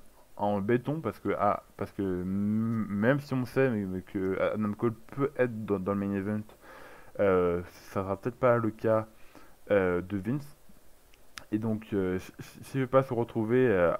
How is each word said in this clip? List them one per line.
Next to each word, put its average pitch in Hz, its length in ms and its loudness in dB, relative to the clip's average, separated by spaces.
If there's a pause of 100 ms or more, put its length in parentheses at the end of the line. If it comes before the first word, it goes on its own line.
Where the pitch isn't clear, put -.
(360)
en 104 240 0
béton, 120 400 0
parce 110 200 -6
que, 101 180 -2
ah, 101 240 2 (140)
parce - 160 -8
que 101 100 -4
m-, 101 880 -2
même 113 300 2
si 139 140 -6
on 127 120 -2
sait 135 240 2
mais, 104 160 -2
mais 92 160 -6
que 95 340 -2 (160)
Adam 104 200 -2
Cole 117 220 -2 (220)
peut 139 220 0
être 113 260 -2
dans, 101 140 -2
dans 98 160 -2
le 101 120 -2
main 101 60 -2
event, 104 300 -2 (800)
euh, 90 420 4 (300)
ça 98 100 -2
sera 95 140 -2
peut-être 123 200 -6
pas 120 200 4
le 113 160 0
cas, 110 340 0 (640)
euh, 90 320 4
de 98 160 -6
Vince. 131 380 -6 (920)
Et 107 60 -2
donc, 110 380 -2
euh, 92 240 0
si, - 220 -12
si, - 300 -18
s'il 135 120 -2
veut 127 40 -2
pas 135 160 4
se 127 120 -2
retrouver, 117 520 2
euh, 90 340 4